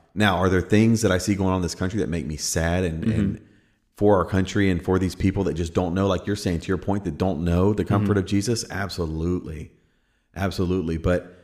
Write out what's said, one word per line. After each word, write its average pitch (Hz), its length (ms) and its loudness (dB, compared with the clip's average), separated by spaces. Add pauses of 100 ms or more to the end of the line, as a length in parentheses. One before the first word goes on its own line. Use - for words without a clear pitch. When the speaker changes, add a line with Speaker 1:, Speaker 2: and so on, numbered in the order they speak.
(140)
Speaker 1:
Now, 98 220 2
are 92 140 2
there 92 100 4
things 110 400 4
that 107 100 2
I 92 60 2
see 101 180 0
going 95 140 0
on 95 80 0
in 92 60 0
this 85 120 -4
country 95 260 -4
that 73 100 -2
make 80 160 -4
me 76 100 -6
sad 85 480 -2
and, 80 200 -4
Speaker 2:
Mm-hmm. 110 160 0
Speaker 1:
and - 260 -2 (500)
for 104 220 6
our 85 80 2
country 95 440 2
and 87 140 0
for 92 140 2
these 92 160 -2
people 98 300 0
that 80 100 -2
just 85 180 -4
don't 90 220 -2
know, 98 140 2
like 90 180 0
you're 101 100 -2
saying, 85 240 -2
to - 80 -12
your 95 80 0
point, 98 280 -2
that 80 120 -4
don't 90 260 0
know 90 300 2
the 98 140 -2
comfort 104 240 2
Speaker 2:
Mm-hmm. 101 80 2
Speaker 1:
of 92 80 0
Jesus? 101 440 0
Absolutely. 85 1000 -6 (680)
Absolutely. 87 600 -2
But 87 460 -2